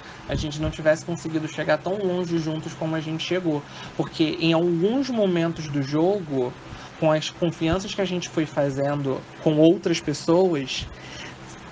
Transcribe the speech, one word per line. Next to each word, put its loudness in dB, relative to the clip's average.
a -2
gente -4
não 0
tivesse 2
conseguido -4
chegar 0
tão -2
longe 0
juntos -4
como -2
a 0
gente -4
chegou. 0
Porque 0
em 4
alguns 2
momentos 0
do 0
jogo, 0
com 6
as 2
confianças 0
que -2
a 2
gente -2
foi 0
fazendo 0
com 4
outras 6
pessoas, 2